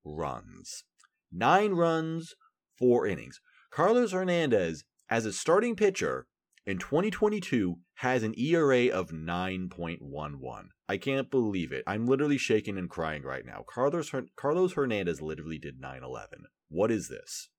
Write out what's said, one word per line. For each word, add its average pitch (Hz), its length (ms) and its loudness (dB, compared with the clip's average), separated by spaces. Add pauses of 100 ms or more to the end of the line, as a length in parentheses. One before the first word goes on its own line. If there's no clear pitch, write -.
runs. 62 800 -8 (460)
Nine 170 420 4
runs, 165 600 0 (440)
four 123 280 6
innings. 80 340 -6 (300)
Carlos 214 420 4
Hernandez, 147 720 2 (260)
as 113 140 2
a 107 80 -2
starting 202 440 2
pitcher 85 500 0 (400)
in 95 120 -2
twenty 180 320 0
twenty-two, 143 680 0 (200)
has 127 260 0
an 110 160 -2
E 147 160 2
R 151 180 6
A 123 180 6
of 90 220 -2
nine 90 560 -4
point 85 340 -8
one 71 380 -8
one. 92 300 -12 (180)
I 98 80 0
can't 135 340 -2
believe 104 400 0
it. 65 160 -6
I'm 110 200 -2
literally 139 320 2
shaking 107 400 0
and 90 100 -6
crying 78 340 -4
right 67 220 -8
now. - 240 -14
Carlos 147 420 -2
Her-, 131 140 -6 (120)
Carlos 180 360 2
Hernandez 101 480 0
literally 78 380 -6
did 71 200 -12
nine 65 240 -14
eleven. 62 420 -12 (240)
What 92 220 2
is 107 180 0
this? - 500 -14